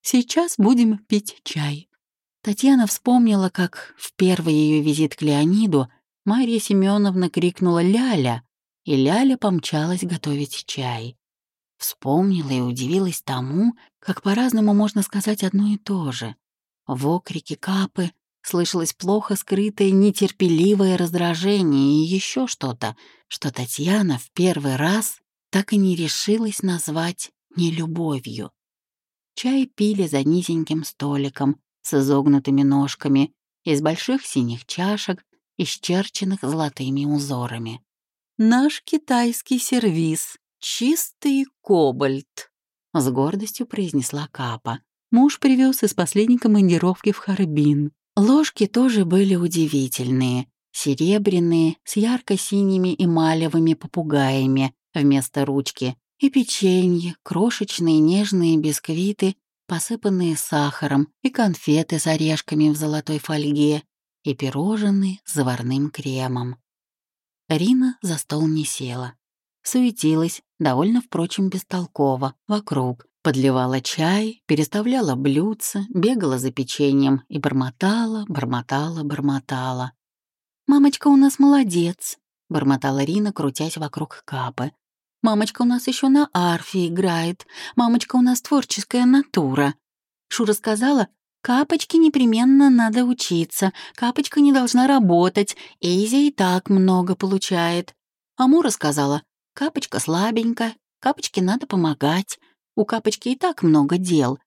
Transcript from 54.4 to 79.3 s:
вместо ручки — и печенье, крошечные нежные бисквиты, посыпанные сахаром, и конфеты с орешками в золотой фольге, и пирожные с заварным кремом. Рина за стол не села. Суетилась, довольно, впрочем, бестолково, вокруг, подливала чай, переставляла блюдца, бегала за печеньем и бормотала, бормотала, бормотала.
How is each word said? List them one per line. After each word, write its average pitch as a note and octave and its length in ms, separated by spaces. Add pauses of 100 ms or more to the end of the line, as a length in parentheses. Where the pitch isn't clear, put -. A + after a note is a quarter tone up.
вместо C#3 520
ручки — C3+ 520 (260)
и C#4 60
печенье, F3+ 920
крошечные F3 800
нежные F3 580
бисквиты, E3+ 800 (320)
посыпанные F3+ 680
сахаром, C#3+ 720 (120)
и - 80
конфеты D#3+ 720
с - 80
орешками D#3 600
в D3+ 80
золотой D3+ 420
фольге, D3 640 (400)
и D3 100
пирожные G3 920
с - 80
заварным B2+ 560
кремом. B2+ 640 (920)
Рина B3 520
за E3+ 160
стол D3+ 300
не D#3 160
села. B2 520 (480)
Суетилась, E3+ 800 (180)
довольно, E3 420
впрочем, F#3 480
бестолково, C#3+ 840 (120)
вокруг, C#3 580 (160)
подливала C3 600
чай, G3 640
переставляла G3+ 720
блюдца, E3+ 720
бегала F#3 500
за C3 140
печеньем C#3 720
и - 100
бормотала, F#3+ 920
бормотала, C#3 720
бормотала. C3 880 (760)